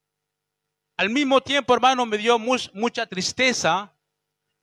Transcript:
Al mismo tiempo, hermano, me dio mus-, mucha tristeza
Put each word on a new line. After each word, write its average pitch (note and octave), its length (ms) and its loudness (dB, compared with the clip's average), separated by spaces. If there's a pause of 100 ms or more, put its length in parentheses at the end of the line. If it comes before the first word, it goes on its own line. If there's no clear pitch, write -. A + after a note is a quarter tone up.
(960)
Al F#3+ 140 0
mismo C4+ 300 2
tiempo, C4 340 0
hermano, B3 320 2
me G#3+ 120 -4
dio A3+ 200 2
mus-, A#3+ 360 -4
mucha A3+ 320 -4
tristeza F#3+ 840 -2 (720)